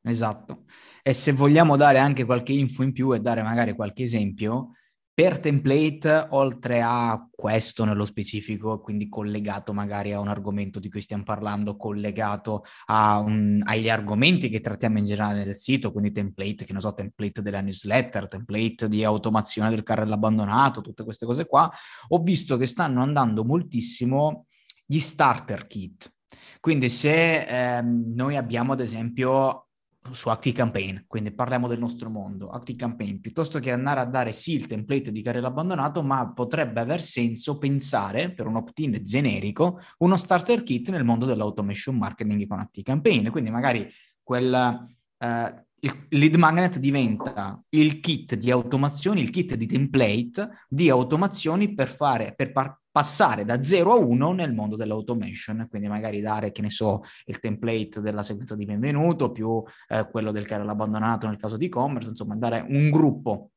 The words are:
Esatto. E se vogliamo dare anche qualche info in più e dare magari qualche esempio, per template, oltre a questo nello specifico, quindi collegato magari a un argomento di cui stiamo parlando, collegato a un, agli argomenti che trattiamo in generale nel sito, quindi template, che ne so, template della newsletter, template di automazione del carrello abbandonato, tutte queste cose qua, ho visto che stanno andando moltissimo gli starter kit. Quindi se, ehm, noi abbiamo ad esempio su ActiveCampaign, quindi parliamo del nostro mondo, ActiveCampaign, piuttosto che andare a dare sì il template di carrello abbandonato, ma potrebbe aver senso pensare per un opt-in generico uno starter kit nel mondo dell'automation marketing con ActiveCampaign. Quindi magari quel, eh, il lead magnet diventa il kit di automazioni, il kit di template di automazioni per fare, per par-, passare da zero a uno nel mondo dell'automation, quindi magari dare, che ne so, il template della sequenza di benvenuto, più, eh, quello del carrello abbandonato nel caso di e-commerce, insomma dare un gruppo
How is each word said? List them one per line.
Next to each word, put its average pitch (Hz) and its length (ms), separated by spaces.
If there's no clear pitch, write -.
Esatto. 113 640
E 135 100
se 143 200
vogliamo 143 440
dare 143 220
anche 135 260
qualche 120 280
info 135 300
in 135 100
più 127 220
e 107 60
dare 113 220
magari 113 320
qualche 104 280
esempio, 110 680
per 175 260
template, 151 920
oltre 123 520
a 117 520
questo 110 500
nello 104 200
specifico, 107 760
quindi 104 280
collegato 104 640
magari 101 400
a 101 80
un 101 80
argomento 101 500
di 98 120
cui 104 100
stiamo 101 220
parlando, 104 540
collegato 104 880
a 107 320
un, 104 460
agli 110 240
argomenti 113 600
che 107 120
trattiamo 107 380
in 104 80
generale 104 380
nel 98 100
sito, 117 360
quindi 101 220
template, 101 520
che - 80
ne 98 80
so, 104 120
template 101 480
della 98 220
newsletter, 101 680
template 110 600
di 107 160
automazione 107 680
del 113 140
carrello 107 300
abbandonato, 110 680
tutte - 200
queste 113 220
cose 131 220
qua, 160 240
ho 170 100
visto 165 380
che 123 100
stanno 131 340
andando 127 420
moltissimo 135 1040
gli 147 140
starter 123 680
kit. - 460
Quindi 143 280
se, 156 580
ehm, 120 680
noi 131 220
abbiamo 120 380
ad 131 60
esempio 127 840
su 127 200
ActiveCampaign, 113 680
quindi 107 240
parliamo 123 340
del 120 140
nostro 117 280
mondo, 98 420
ActiveCampaign, 117 680
piuttosto 156 400
che 127 140
andare 135 260
a 127 60
dare 123 260
sì 160 240
il - 140
template 120 420
di 107 100
carrello 120 280
abbandonato, 151 560
ma 131 280
potrebbe 123 460
aver 127 220
senso 120 580
pensare 139 720
per 123 160
un 110 80
opt-in 117 480
generico 107 800
uno 180 180
starter 185 460
kit 123 280
nel 170 120
mondo 120 240
dell'automation 107 720
marketing 104 480
con 101 140
ActiveCampaign. 127 720
Quindi 120 200
magari 120 400
quel, 123 640
eh, 117 480
il - 300
lead 156 260
magnet 175 420
diventa 117 840
il 151 280
kit 143 380
di 113 160
automazioni, 143 680
il 120 100
kit 180 240
di 113 120
template 123 840
di 156 200
automazioni 160 840
per 131 140
fare, 123 440
per 131 200
par-, 135 260
passare 143 480
da 120 180
zero 175 300
a 240 40
uno 143 360
nel 170 220
mondo 107 200
dell'automation, 107 920
quindi 104 180
magari 104 360
dare, 107 280
che 104 120
ne 104 80
so, 107 320
il - 140
template 110 600
della 104 220
sequenza 107 340
di 104 80
benvenuto, 143 680
più, 113 300
eh, 110 200
quello 107 240
del 104 140
carrello 104 240
abbandonato 107 560
nel 107 100
caso 110 220
di 156 80
e-commerce, 131 420
insomma 107 280
dare 117 300
un 143 220
gruppo 147 680